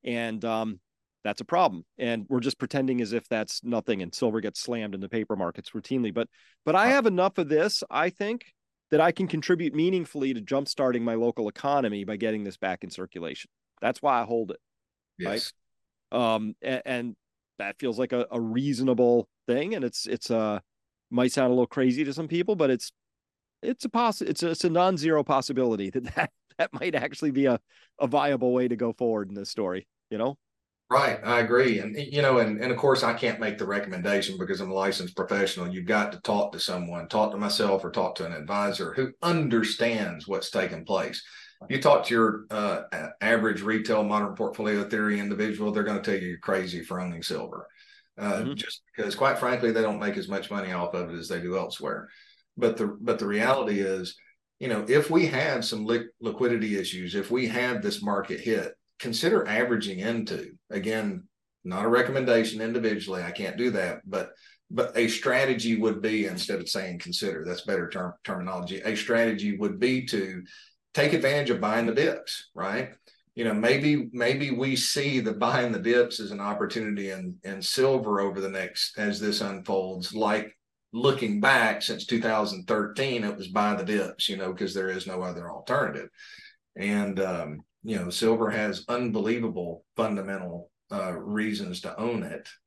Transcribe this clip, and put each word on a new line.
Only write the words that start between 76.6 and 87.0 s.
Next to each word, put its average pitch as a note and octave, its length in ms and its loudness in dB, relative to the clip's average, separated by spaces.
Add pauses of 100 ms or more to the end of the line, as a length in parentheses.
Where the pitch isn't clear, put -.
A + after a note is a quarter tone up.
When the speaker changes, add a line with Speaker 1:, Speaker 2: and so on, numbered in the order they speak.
Speaker 2:
in, F#2 320 -8
in G2 180 -8
silver A2+ 580 2
over G2 220 0
the G2 80 -4
next, - 480 -6
as G#2 220 -2
this G#2 220 0
unfolds, F#2+ 680 -4
like, G#2+ 460 0 (340)
looking A#2 480 2
back A2+ 440 4
since - 240 -6
two A#2 120 2
thousand G#2 460 0
thirteen, A#2 580 0
it G#2 140 -4
was F#2 120 -12
buy G#2 260 2
the F#2 100 -4
dips, - 420 0
you G2 100 -2
know, F#2 180 -4
'cause F#2+ 180 -4
there F#2+ 160 -2
is F#2 160 -4
no F#2 160 -6
other F2 300 -8
alternative. - 580 -2 (640)
And, G2+ 440 0